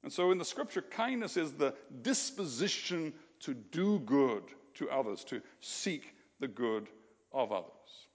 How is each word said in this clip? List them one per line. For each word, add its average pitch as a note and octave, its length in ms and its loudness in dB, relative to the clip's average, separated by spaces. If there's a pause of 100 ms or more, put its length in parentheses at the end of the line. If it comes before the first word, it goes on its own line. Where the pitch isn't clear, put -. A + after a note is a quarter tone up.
And D3 80 -8
so F3+ 180 4
in F#3 80 6
the E3+ 60 -2
scripture, - 360 -4
kindness A#3 560 -2
is D#3 180 0
the C#3 200 2 (280)
disposition E3 1080 0 (280)
to C#3 140 -4
do F3 440 2
good B2 460 4 (300)
to - 160 -4
others, A#2+ 340 0
to - 180 -6 (160)
seek - 560 -6 (240)
the C3+ 80 -4
good A2 400 -2 (460)
of B2 180 0
others - 640 -6